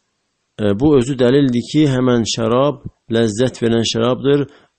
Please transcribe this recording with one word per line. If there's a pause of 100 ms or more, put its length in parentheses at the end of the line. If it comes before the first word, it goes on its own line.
(580)
E,
bu
özü
dəlildir
ki,
həmən
şərab (220)
ləzzət
verən
şərabdır, (320)